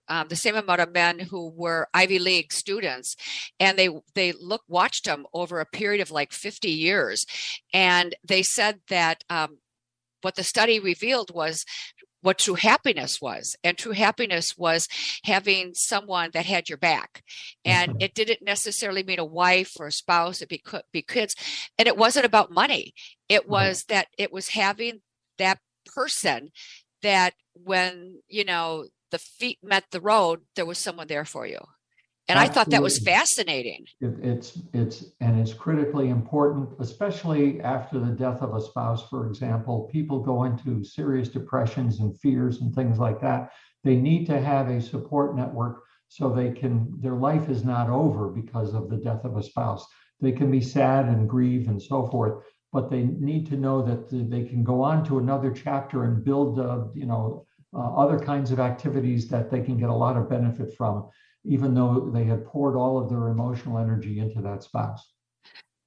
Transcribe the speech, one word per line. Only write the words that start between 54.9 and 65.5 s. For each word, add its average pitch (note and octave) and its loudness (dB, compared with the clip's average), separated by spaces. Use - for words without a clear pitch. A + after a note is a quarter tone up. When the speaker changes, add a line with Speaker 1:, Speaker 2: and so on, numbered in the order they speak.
Speaker 2:
to C3+ 2
another C3+ 0
chapter C#3 -4
and A2+ 2
build, C#3 2
uh, B2 -4
you C#3 -8
know, A2+ -4
uh, A#2+ -4
other C#3+ 4
kinds C#3 -2
of B2+ 2
activities B2 0
that A#2 -2
they B2+ 0
can B2 -2
get A#2 0
a A#2 0
lot A#2+ 2
of A#2 0
benefit A#2+ -2
from, G#2 -4
even C3+ 2
though B2 2
they A#2 2
had A2 0
poured C#3 0
all C3 2
of G#2+ -2
their A#2+ -2
emotional A#2 -2
energy A2 -2
into G#2+ -4
that G2 -6
spouse. A2 -8